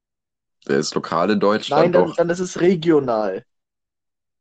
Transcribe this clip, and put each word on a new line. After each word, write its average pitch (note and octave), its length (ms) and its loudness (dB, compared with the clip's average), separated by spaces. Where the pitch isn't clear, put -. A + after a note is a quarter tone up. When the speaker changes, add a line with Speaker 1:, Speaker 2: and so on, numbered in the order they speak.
Speaker 1:
Der C#2 120 0
ist - 160 -4
lokal E2+ 360 -2
in G#2 80 0
Deutschland, G#2+ 460 0
Speaker 2:
Nein, F3 80 2
dann, F3 160 2
Speaker 1:
doch. D#3+ 60 -10
Speaker 2:
dann E3+ 140 0
ist F3 100 -4
es F3+ 220 -6
regional. C#3 840 0